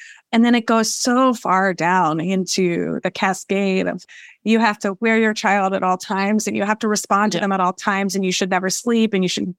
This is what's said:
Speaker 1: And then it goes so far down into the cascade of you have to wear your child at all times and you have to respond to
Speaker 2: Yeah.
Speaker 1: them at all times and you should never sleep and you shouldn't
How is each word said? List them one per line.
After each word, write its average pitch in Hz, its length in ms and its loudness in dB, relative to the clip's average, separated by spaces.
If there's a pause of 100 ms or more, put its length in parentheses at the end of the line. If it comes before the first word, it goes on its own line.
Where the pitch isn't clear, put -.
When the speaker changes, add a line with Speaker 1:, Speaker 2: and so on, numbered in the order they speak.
(320)
Speaker 1:
And 226 120 4
then 240 100 4
it 233 120 0
goes 226 280 0
so 254 400 2
far 190 400 0
down 165 460 2
into 175 840 -2
the 185 80 -2
cascade 190 760 -2
of 180 160 -6 (400)
you 220 160 2
have 214 200 2
to 196 200 -4
wear 226 180 2
your 220 160 2
child 196 400 2
at 190 80 -2
all 185 160 2
times 202 480 -2
and 214 120 -4
you 202 80 -2
have 214 140 0
to 220 100 -4
respond 208 420 0
to 175 60 -2
Speaker 2:
Yeah. 180 60 -2
Speaker 1:
them 196 100 -2
at 190 80 0
all 180 120 2
times 196 420 -4
and 196 100 -2
you 185 80 0
should 190 160 -2
never 185 200 0
sleep 220 440 0
and 190 100 2
you 175 60 0
shouldn't 185 300 -4